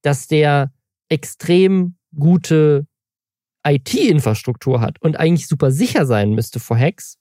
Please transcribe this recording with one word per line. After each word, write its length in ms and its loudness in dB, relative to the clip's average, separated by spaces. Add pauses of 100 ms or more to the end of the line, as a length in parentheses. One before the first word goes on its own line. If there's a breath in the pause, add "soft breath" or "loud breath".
dass 260 -4
der 420 0 (380)
extrem 880 0 (200)
gute 720 2 (800)
I-T-Infrastruktur 1120 0
hat 200 -4
und 180 -2
eigentlich 300 0
super 240 0
sicher 340 -2
sein 260 0
müsste 280 -6
vor 160 -4
Hacks. 440 -4